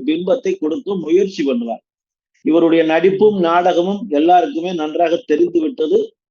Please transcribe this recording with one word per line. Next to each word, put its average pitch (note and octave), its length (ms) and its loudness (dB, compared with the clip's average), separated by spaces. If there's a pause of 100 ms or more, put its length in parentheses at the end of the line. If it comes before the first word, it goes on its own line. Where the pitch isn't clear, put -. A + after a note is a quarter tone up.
பிம்பத்தை F3+ 540 -2
கொடுக்க D#3 360 -6
முயற்சி E3+ 500 -2
பண்ணுவார். A#2+ 380 -4 (580)
இவருடைய E3 420 2
நடிப்பும் F#3+ 560 2
நாடகமும் F3+ 720 0
எல்லாருக்குமே E3 640 2
நன்றாக E3 520 -2
தெரிந்து E3+ 360 0
விட்டது. D#3 520 -2 (180)